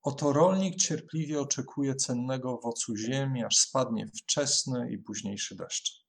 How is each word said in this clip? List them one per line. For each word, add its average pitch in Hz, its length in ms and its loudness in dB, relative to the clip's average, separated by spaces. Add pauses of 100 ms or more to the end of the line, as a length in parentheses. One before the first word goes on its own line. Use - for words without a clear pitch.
„Oto 143 320 0
rolnik 185 420 6
cierpliwie 151 640 -2
oczekuje 139 540 0
cennego 127 640 -2
owocu 117 360 -4
ziemi, 127 480 0
aż - 140 2
spadnie 127 500 2
wczesny 123 840 0
i 107 60 -4
późniejszy 101 580 -8
deszcz”. - 540 -8